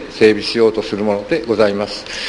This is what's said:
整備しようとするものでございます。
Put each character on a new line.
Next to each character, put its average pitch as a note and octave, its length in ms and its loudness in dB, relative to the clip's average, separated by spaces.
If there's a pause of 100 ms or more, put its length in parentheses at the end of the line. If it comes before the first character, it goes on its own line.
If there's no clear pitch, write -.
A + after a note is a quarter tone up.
(100)
整 A2 200 6
備 G#2 120 0
し - 160 -4
よ A2+ 100 6
う G#2+ 40 4
と G#2+ 100 -2
す - 120 -6
る G2+ 80 -4
も G#2 120 0
の G#2 140 -6
で E3 180 -2
ご A2+ 100 0
ざ G#2+ 140 4
い G2+ 40 -2
ま G2+ 140 -4
す。 - 160 -12 (240)